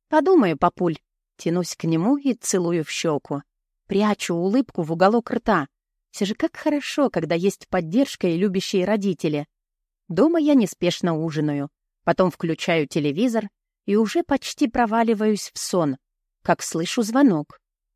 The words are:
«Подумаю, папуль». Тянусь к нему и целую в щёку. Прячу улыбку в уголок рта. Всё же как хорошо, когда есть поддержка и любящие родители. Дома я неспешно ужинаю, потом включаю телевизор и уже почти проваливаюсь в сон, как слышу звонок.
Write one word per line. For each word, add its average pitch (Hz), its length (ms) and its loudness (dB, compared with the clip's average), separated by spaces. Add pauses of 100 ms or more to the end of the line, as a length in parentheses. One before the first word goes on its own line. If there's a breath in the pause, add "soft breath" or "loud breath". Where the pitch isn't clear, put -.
«Подумаю, 285 500 4
папуль». 175 380 0 (420)
Тянусь 170 380 -2
к - 80 -10
нему 165 340 2
и 277 160 0
целую 175 500 -2
в - 60 -12
щёку. 151 540 -4 (420)
Прячу 202 480 0
улыбку 190 480 0
в 160 100 -6
уголок 196 400 2
рта. 190 360 0 (440)
Всё - 140 -4
же 202 80 -4
как - 240 -4
хорошо, 285 540 -2
когда 160 240 -2
есть 185 340 -2
поддержка 185 580 -2
и 165 100 0
любящие 185 480 0
родители. 185 600 -2 (640)
Дома 285 320 2
я 294 160 4
неспешно 175 600 0
ужинаю, 151 540 -2 (340)
потом 170 280 2
включаю 160 560 -2
телевизор 202 600 -2 (360)
и 202 100 0
уже 226 280 0
почти - 440 -2
проваливаюсь 220 880 0
в - 60 -14
сон, 151 380 0 (440)
как - 220 0
слышу 175 400 -4
звонок. 214 560 2 (360)